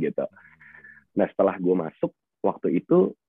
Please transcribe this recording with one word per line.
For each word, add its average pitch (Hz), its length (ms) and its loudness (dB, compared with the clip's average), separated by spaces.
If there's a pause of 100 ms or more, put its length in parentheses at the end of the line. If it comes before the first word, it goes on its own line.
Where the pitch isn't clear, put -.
gitu. 71 260 -4 (840)
Nah 101 140 0
setelah 98 300 0
gue 90 160 0
masuk 85 400 -4 (280)
waktu - 360 -2
itu 185 340 2 (180)